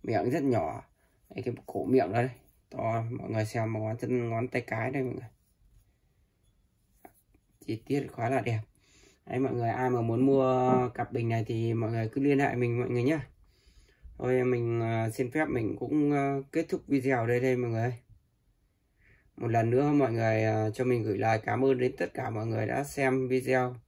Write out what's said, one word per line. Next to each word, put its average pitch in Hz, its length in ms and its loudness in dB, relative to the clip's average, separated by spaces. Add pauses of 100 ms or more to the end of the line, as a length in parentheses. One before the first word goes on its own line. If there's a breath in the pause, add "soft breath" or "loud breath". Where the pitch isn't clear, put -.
Miệng 117 260 0
rất 135 140 0
nhỏ. 120 400 0 (460)
Đây, - 140 -10
cái 120 100 -4 (120)
cổ - 200 -6
miệng 110 260 4
đây. 120 180 0 (400)
To, 117 420 -2
mọi - 180 -8
người 110 160 0
xem 113 280 -2
ngón 110 240 -4
chân, 120 320 -2
ngón 117 180 -2
tay 123 140 -4
cái 113 300 -4
đây 139 120 -2
mọi 123 100 -4
người. 131 160 -12 (2250)
Chi 113 200 -6
tiết 135 280 -2
khá 117 160 -2
là 131 120 0
đẹp. 110 200 -2 (640 soft breath)
Đấy, 127 140 -4
mọi 131 140 0
người 117 160 0
ai 127 200 -2
mà 123 120 2
muốn 117 240 2
mua 131 480 4 (200)
cặp - 180 -6
bình 117 180 -2
này 113 180 0
thì 113 260 -2
mọi 113 180 -2
người 113 220 -2
cứ 139 80 -2
liên 139 180 4
hệ - 160 0
mình 120 240 0
mọi 123 100 -2
người 120 140 0
nhé. 151 160 2 (960 soft breath)
Thôi 127 260 2
mình, 120 380 0
ờ, 113 280 0
xin 120 220 -4
phép 156 180 0
mình - 300 -2
cũng, 147 320 2
ờ, 139 400 0
kết 165 180 0
thúc 180 180 -4
video 127 400 2
đây 120 120 2
đây 127 180 2
mọi 120 140 -2
người. 117 220 0 (1400 soft breath)
Một 120 100 -4
lần 113 220 4
nữa 143 220 4
mọi 135 200 4
người, 113 320 2
ờ, 110 280 2
cho 127 120 -4
mình 120 200 2
gửi 104 140 0
lời 110 260 2
cảm 123 220 0
ơn 131 120 4
đến 127 200 0
tất - 160 -4
cả 123 160 -6
mọi 110 180 -4
người 110 200 -2
đã 131 160 -2
xem 131 440 0
video 127 480 0 (120)